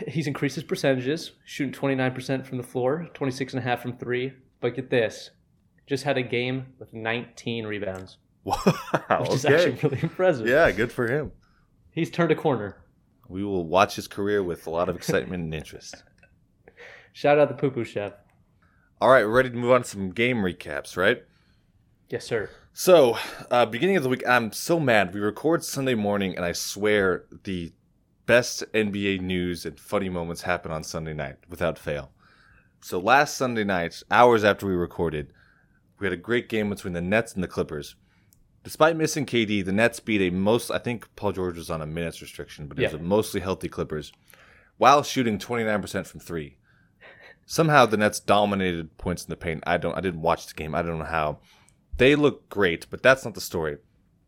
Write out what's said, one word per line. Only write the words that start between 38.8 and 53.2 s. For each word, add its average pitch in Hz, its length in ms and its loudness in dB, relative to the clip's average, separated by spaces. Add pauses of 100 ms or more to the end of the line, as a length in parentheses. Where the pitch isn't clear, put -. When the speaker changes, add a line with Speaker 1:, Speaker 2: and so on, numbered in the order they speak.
Speaker 2:
missing 156 300 -2
K 117 180 2
D, 104 160 0
the 92 120 -2
Nets 113 280 2
beat 107 220 0
a 90 80 2
most, 101 400 0
I - 80 -2
think - 380 -8
Paul 101 160 -2
George 90 240 -4
was 82 120 -12
on 80 140 -6
a 76 40 -8
minutes 80 360 -8
restriction, 76 460 -14
but 71 100 -10
it 90 60 0
was 90 80 -2
Speaker 1:
Yeah. 76 80 -8
Speaker 2:
a - 20 -10
mostly 101 380 0
healthy 92 280 -4
Clippers, 78 440 -8 (640)
while 135 240 8
shooting 117 360 0
twenty-nine 110 440 -2
percent 95 240 -8
from - 140 -18
three. 76 360 -10 (920)
Somehow 151 400 6
the 107 100 2
Nets 104 240 2
dominated 98 800 2
points 87 260 -6
in - 60 -14
the 80 60 -6
paint. 80 300 -8
I 87 100 2
don't, 85 200 -4
I - 40 -2
didn't 85 220 -4
watch 82 240 0
the - 80 -18
game. 78 200 -8
I 85 80 0
don't 85 160 -4
know 80 60 -6
how. 78 360 -2 (560)
They 139 200 6
look 143 320 0
great, 92 420 0
but - 120 -8
that's 131 220 4